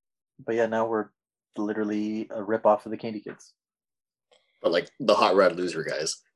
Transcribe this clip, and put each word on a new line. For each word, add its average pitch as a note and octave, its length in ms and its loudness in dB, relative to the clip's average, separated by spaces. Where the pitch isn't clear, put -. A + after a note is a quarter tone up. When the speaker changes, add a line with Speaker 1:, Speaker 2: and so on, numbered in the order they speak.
Speaker 1:
but A#2 100 -2
yeah, A#2 100 2
now A2+ 200 0
we're A2 220 -2
literally G#2+ 720 -2
a A2 140 -8
rip-off G#2+ 420 2
of G#2+ 60 -10
the A2 60 -8
Candy A2 220 -8
Kids. - 340 -18
Speaker 2:
But, - 100 0
like, E2+ 180 -2
the G#2+ 160 4
hot G2 200 4
rod F#2 200 4
loser E2+ 280 -6
guys. C#2+ 340 -6